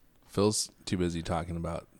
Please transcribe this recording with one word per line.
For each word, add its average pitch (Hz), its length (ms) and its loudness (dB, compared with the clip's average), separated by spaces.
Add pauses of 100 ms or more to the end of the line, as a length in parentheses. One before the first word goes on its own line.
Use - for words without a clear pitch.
(280)
Phil's 104 420 2 (140)
too - 120 0
busy 85 260 0
talking 85 340 -4
about 82 300 -6 (140)